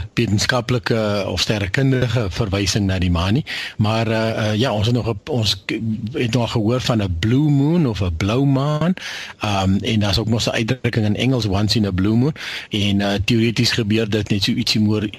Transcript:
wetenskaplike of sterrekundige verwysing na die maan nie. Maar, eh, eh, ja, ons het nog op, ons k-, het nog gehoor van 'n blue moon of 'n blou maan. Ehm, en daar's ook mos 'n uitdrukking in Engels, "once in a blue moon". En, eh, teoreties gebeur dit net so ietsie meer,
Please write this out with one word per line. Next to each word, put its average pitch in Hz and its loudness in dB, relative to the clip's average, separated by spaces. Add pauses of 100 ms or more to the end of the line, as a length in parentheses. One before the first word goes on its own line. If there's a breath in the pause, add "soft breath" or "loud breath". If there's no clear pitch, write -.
(140)
wetenskaplike 110 0
of 98 -2
sterrekundige 120 0
verwysing 101 0
na 92 0
die 90 2
maan 90 2
nie. 120 0 (320 loud breath)
Maar, 110 2
eh, 113 0
eh, 107 0
ja, 127 0
ons 104 0
het 120 2
nog 117 -2
op, 113 -6
ons 113 -2
k-, 113 -4 (340)
het 123 -2
nog 120 0
gehoor 120 0
van 113 0
'n 90 -2
blue 131 2
moon 147 2
of 110 -2
'n 92 -2
blou 113 0
maan. 151 0 (460 loud breath)
Ehm, 98 0
en 107 0
daar's 101 0
ook 107 -2
mos 113 0
'n - -2
uitdrukking 117 0
in 107 2
Engels, 120 0
"once 104 0
in 104 2
a 98 0
blue 98 2
moon". 135 2 (360 loud breath)
En, 101 0
eh, 101 0 (120)
teoreties 117 2
gebeur 110 0
dit 104 -2
net 101 0
so - 0
ietsie 110 0
meer, 107 0